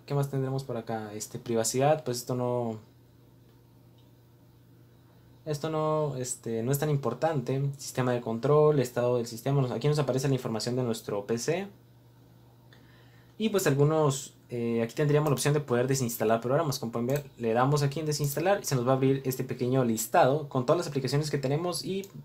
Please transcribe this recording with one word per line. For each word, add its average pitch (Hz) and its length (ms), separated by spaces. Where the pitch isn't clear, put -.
¿Qué 143 80
más 143 140
tendremos 135 360
por 123 120
acá? 110 380
Este, - 240
privacidad, 127 640
pues 123 140
esto 123 160
no, 123 440
esto 156 240
no, 156 460
este, 117 480
no 131 80
es 143 60
tan 156 120
importante. 139 880
Sistema 127 340
de 120 80
control, 143 600
estado 123 360
del 117 100
sistema. 135 360
Nos, 123 80
aquí 113 160
nos 151 140
aparece 135 280
la 135 60
información 120 400
de 127 80
nuestro 113 440
P 117 120
C. 180 300
Y 220 120
pues 190 180
algunos, 143 680
eh, 117 320
aquí 113 120
tendríamos 147 360
la 131 40
opción 147 200
de 147 60
poder 123 260
desinstalar 117 540
programas. 139 400
Como 117 120
pueden 117 140
ver, 139 320
le 113 160
damos 139 280
aquí 143 180
en 156 40
desinstalar 151 580
y - 40
se 143 80
nos 120 120
va 131 60
a 131 40
abrir 135 280
este 131 200
pequeño 123 400
listado 139 640
con 123 180
todas 160 100
las 165 120
aplicaciones 139 420
que 147 80
tenemos 160 460
y, 190 220